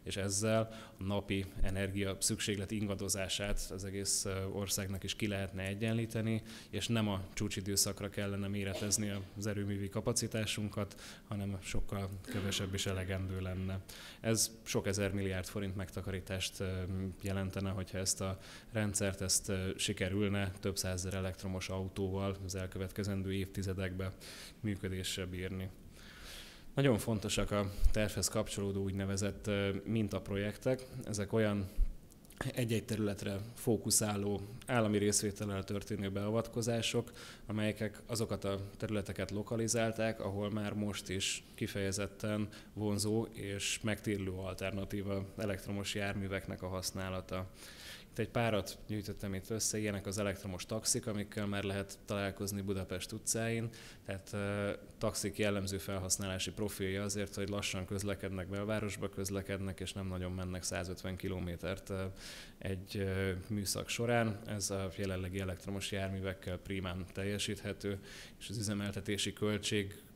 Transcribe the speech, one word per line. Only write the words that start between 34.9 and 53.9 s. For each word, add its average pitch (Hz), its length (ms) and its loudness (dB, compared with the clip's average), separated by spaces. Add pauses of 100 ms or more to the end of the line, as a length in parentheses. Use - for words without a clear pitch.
részvétellel 101 640 4
történő 101 480 -2
beavatkozások, 113 1000 2 (340)
amelyek 107 600 0
azokat 104 380 0
a 98 160 2 (180)
területeket 101 540 0
lokalizálták, 113 880 2
ahol 101 320 0
már 104 220 0
most 104 360 0
is - 340 0 (100)
kifejezetten 104 960 0 (260)
vonzó 104 500 4
és - 600 -2
megtérülő 101 480 2
alternatíva 98 960 -2 (120)
elektromos 101 580 -2
járműveknek 98 680 -2
a 92 60 -4
használata. 92 840 -2 (680)
Itt 117 60 0
egy 104 80 0
párat 113 480 4 (100)
gyűjtöttem 104 460 -2
itt 95 160 -4
össze, 107 280 0
ilyenek 104 280 0
az 98 120 -2
elektromos 98 480 0
taxik, - 420 2
amikkel 104 380 -2
már 101 180 0
lehet 98 420 -2
találkozni 101 560 0
Budapest 95 500 -2
utcáin. 113 580 0 (360)